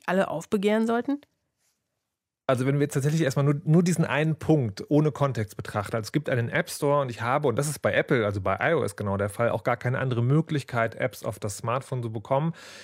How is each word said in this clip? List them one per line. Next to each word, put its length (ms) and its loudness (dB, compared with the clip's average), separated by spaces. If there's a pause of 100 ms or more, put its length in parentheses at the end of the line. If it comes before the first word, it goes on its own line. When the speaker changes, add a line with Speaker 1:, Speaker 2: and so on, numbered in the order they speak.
Speaker 1:
alle 240 2
aufbegehren 580 0
sollten? 320 -2 (1300)
Speaker 2:
Also 200 2
wenn 80 2
wir 60 2
jetzt 120 0
tatsächlich 300 2
erstmal 220 2
nur, 200 2
nur 160 6
diesen 240 2
einen 300 0
Punkt 540 0
ohne 220 4
Kontext 460 -2
betrachten, 380 -6
also 100 -4
es 60 -14
gibt 180 -2
einen 200 0
App 200 -2
Store 320 0
und 80 -2
ich 120 -10
habe, 260 0
und 80 2
das 120 0
ist 120 -6
bei 120 2
Apple, 320 2
also 160 0
bei 220 0
I 140 2
O 80 2
S 120 -4
genau 220 -2
der 120 0
Fall, 200 0
auch 140 -4
gar 140 0
keine 200 -2
andere 240 -2
Möglichkeit, 720 0
Apps 320 -6
auf 140 -6
das 180 -6
Smartphone 460 -4
zu 80 -6
bekommen, 420 -2 (300)